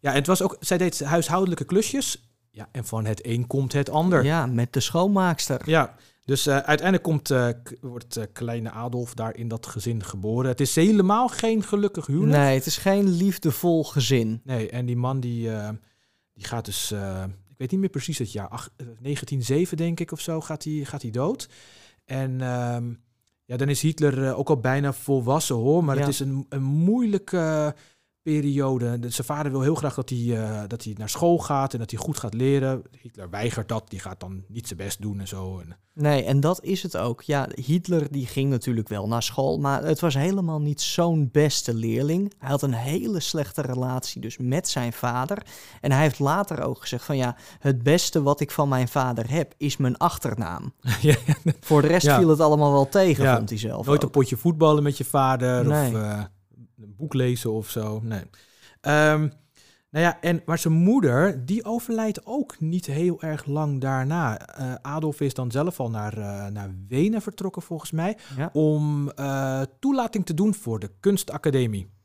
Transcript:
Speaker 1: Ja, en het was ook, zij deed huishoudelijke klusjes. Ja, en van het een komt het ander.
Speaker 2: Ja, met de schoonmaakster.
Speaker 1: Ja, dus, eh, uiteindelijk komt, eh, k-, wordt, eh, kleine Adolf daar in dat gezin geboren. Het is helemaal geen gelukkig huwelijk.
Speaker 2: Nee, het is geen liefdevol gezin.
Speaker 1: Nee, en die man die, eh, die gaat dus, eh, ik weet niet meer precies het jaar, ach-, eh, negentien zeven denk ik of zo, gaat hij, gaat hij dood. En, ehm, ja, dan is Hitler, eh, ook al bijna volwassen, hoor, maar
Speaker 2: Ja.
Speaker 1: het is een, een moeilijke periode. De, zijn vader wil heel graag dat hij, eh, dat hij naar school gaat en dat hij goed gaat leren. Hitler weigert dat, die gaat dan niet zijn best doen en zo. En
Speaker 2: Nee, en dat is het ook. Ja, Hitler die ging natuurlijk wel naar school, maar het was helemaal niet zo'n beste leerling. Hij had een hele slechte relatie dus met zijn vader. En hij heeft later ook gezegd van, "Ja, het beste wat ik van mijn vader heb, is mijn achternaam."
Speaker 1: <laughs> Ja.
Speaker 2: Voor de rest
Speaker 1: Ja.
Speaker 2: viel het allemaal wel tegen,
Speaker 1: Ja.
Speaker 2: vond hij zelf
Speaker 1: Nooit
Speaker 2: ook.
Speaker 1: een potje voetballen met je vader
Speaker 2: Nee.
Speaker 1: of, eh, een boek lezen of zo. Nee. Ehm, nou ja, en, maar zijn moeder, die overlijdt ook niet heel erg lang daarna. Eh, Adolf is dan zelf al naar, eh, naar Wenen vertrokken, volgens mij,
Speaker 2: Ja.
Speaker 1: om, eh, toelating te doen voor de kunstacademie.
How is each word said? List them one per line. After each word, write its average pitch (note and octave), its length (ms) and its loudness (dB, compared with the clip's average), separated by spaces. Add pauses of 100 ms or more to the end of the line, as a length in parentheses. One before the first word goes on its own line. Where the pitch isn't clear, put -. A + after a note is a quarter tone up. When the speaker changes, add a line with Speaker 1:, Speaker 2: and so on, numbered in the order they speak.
Speaker 1:
Ja, C#3 80 0
en C3 60 0
het C#3+ 100 0
was F#3 160 4
ook, - 180 0
zij F3+ 180 0
deed F3 260 0
huishoudelijke E3+ 600 2
klusjes. - 640 -2 (220)
Ja, - 220 -16
en A#2+ 120 -6
van A2 200 -4
het G#2+ 220 -4
een A#2+ 200 -2
komt C3+ 260 -2
het C#3 180 0
ander. D#3 340 4
Speaker 2:
Ja, D3+ 220 2
met B2 260 0
de C3 80 2
schoonmaakster. F3+ 840 0
Speaker 1:
Ja, D#3 300 2 (300)
dus, C3 220 0
eh, C#3 80 4
uiteindelijk D#3 480 4
komt, D#3 280 -2
eh, B2 180 2 (140)
k-, - 180 -16
wordt, A#2+ 360 -12
eh, A2+ 160 -6
kleine A#2 380 -6
Adolf A#2+ 440 -6
daar A2+ 220 -6
in A#2 120 -6
dat A2+ 180 -6
gezin A2+ 380 -4
geboren. A2+ 440 -2
Het C3 120 -2
is C3+ 140 0
helemaal G#3 540 4
geen A3+ 340 0
gelukkig G3+ 440 -2
huwelijk. D3 360 4
Speaker 2:
Nee, C3+ 120 4
het C3+ 120 0
is D#3+ 100 -2
geen G3 320 2
liefdevol E3+ 760 2
gezin. A#2 600 0
Speaker 1:
Nee, A#2+ 260 -4
en B2 160 -4
die B2 100 -2
man B2+ 240 -2
die, A#2 320 -4
eh, G#2+ 160 -6 (640)
die G2+ 120 -18
gaat A#2 200 -6
dus, - 260 -6
eh, G2 320 -6 (280)
ik - 80 -20
weet C3 120 -6
niet F#3+ 100 0
meer F#3+ 80 0
precies C#3+ 300 -6
het A2+ 140 -4
jaar, G2+ 160 -8
ach-, - 280 -12
eh, B2 100 -16 (140)
negentien C3+ 420 -4
zeven D3+ 340 0
denk E3 240 -2
ik E3+ 120 -6
of D#3 80 -10
zo, D#3+ 200 -4
gaat D#3 240 -10
hij, D3+ 200 -4
gaat C3 180 -10
hij A2+ 80 -6
dood. D3 380 -2 (560)
En, C3 360 -4
ehm, A#2+ 440 -2 (600)
ja, B2 120 -8
dan C#3 120 0
is C#3 140 0
Hitler, C#3+ 440 2
eh, C3 120 -2
ook C#3 100 -2
al C#3+ 120 4
bijna C3+ 320 0
volwassen, C3+ 640 0
hoor, D3 280 4
maar C#3 100 2
Speaker 2:
Ja. C#3 60 2
Speaker 1:
het C#3+ 100 2
is C#3 100 -2
een, C3+ 280 -2
een C3+ 140 -4
moeilijke E3 1120 2 (480)
periode. C3+ 760 0
De, A#2+ 120 -6
zijn A#2+ 160 -4
vader D3 260 -2
wil C3+ 80 -2
heel D3 140 2
graag D3 200 -2
dat B2+ 140 -6
hij, A#2 340 0
eh, G#2+ 240 -4
dat A2+ 180 -10
hij G#2+ 140 -8
naar G#2 100 -8
school E3+ 300 4
gaat C#3 340 -2
en B2+ 60 -6
dat A2+ 120 -8
hij A2+ 100 -8
goed - 180 -4
gaat G#2+ 160 -6
leren. C3+ 480 0 (180)
Hitler G2 300 -16
weigert G#2+ 380 -4
dat, A2+ 220 -4
die G2 100 -10
gaat F#2 200 -14
dan F#2+ 280 -12
niet A2 180 -12
zijn E2+ 120 -10
best G2 240 -8
doen G2+ 180 -6
en F#2+ 80 -10
zo. F#2+ 300 -10
En E2+ 180 -16 (180)
Speaker 2:
Nee, D3 300 2
en C#3 160 4
dat E3 240 2
is F#3+ 180 -2
het F3 140 -6
ook. A#2 260 -4
Ja, C#3 260 -2 (160)
Hitler D#3+ 480 0
die C3+ 140 -4
ging C3+ 240 0
natuurlijk A#2 380 0
wel G#2 200 -4
naar A#2 140 0
school, C#3+ 360 -2
maar C#3 260 0
het D#3 160 0
was D#3+ 140 0
helemaal D#3+ 460 0
niet D3 200 -2
zo'n E3 520 2
beste D3 420 2
leerling. C#3 640 0
Hij B2+ 120 -10
had C#3+ 120 0
een C#3 120 0
hele D#3 460 -2
slechte D3+ 420 -4
relatie B2+ 580 -4
dus A2+ 180 -10
met C3 300 -2
zijn A#2+ 240 -4
vader. B2+ 500 -4 (380)
En C#3 120 2
hij C3+ 100 6
heeft D3 160 2
later D#3 440 0
ook C3 180 -4
gezegd - 240 -8
van, C#3+ 120 -2
"Ja, B2 200 -2 (220)
het C3 240 2
beste D#3 400 2
wat C#3 180 2
ik C#3+ 100 -4
van C#3+ 180 0
mijn B2+ 200 2
vader B2 420 -2
heb, E3 260 -2
is C#3+ 200 -2
mijn B2+ 200 2
achternaam." G#2+ 840 -2
Speaker 1:
<laughs> A2+ 200 -2
Ja. D3 160 8 (440)
Speaker 2:
Voor D3 220 6
de D3+ 60 6
rest E3+ 180 4
Speaker 1:
Ja. C#3+ 120 8
Speaker 2:
viel E3+ 100 8
het D3+ 120 6
allemaal D3+ 320 6
wel C#3 160 6
tegen, F3 360 4
Speaker 1:
Ja. B2+ 120 6
Speaker 2:
vond A2 120 0
hij A2+ 100 -4
zelf - 280 -6
Speaker 1:
Nooit C#3+ 120 4
Speaker 2:
ook. C#3+ 60 2
Speaker 1:
een - 60 -2
potje C3 260 4
voetballen D#3 460 4
met C#3+ 140 0
je C#3 80 -4
vader B2+ 640 2
Speaker 2:
Nee. D3 220 2
Speaker 1:
of, A2+ 80 0
eh, G#2 260 -2 (580)
een G#2 160 -20
boek C#3+ 180 -8
lezen B2 380 0
of A2 180 -6
zo. G#2+ 320 -6
Nee. A2 200 -6 (580)
Ehm, D3+ 400 4 (720)
nou D#3 140 0
ja, E3+ 160 0
en, E3+ 260 0
maar C3+ 120 0
zijn D#3+ 160 2
moeder, E3 720 4
die G#3 180 -2
overlijdt A3 640 -4
ook C4 340 -6
niet E3 260 -2
heel D#3+ 360 -2
erg D3+ 240 -6
lang C#3+ 340 -2
daarna. C3+ 640 -2
Eh, B2+ 360 -8
Adolf D3+ 380 -4
is C#3 140 0
dan B2 160 -4
zelf D3 300 -2
al A#2+ 100 -2
naar, G#2+ 280 -6
eh, G2+ 280 -8
naar G2+ 280 -10 (140)
Wenen G3 340 0
vertrokken, F#3+ 400 -8
volgens - 280 -10
mij, E3+ 260 -2 (200)
Speaker 2:
Ja. D3 160 -4
Speaker 1:
om, D3+ 580 2
eh, C3+ 500 -4 (200)
toelating B3 460 0
te E3 80 -4
doen G3 200 2
voor A2 240 -4
de G2 120 -8 (100)
kunstacademie. C3 880 0 (140)